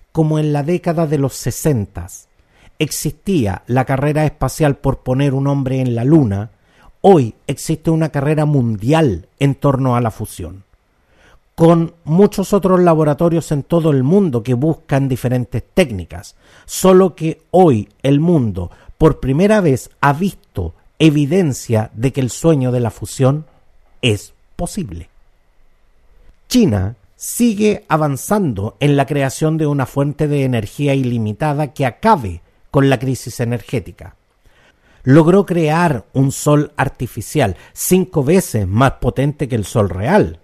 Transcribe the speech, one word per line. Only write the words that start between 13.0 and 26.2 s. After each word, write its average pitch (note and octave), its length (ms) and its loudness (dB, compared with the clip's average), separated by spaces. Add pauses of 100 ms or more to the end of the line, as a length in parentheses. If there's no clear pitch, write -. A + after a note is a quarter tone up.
en C#3+ 100 -2
todo E3 280 0
el C3+ 120 2
mundo D3+ 400 2
que B2+ 120 -2
buscan C#3 540 -2
diferentes B2 540 -4 (120)
técnicas, G2+ 600 -4 (280)
solo F#3 500 4
que D#3+ 360 -8
hoy D3+ 380 4 (140)
el C#3+ 160 2
mundo A#2+ 520 0 (280)
por D#3 220 4
primera F#3+ 400 2
vez C#3 300 0 (100)
ha C#3+ 120 2
visto C#3+ 640 -6 (240)
evidencia D3 960 0
de B2 180 -2
que C#3+ 80 -4
el B2+ 100 -2
sueño C3+ 420 0
de B2 80 0
la A2+ 100 -2
fusión C#3 560 -2 (560)
es G#2 300 -2 (240)
posible. A#2+ 520 -10 (1400)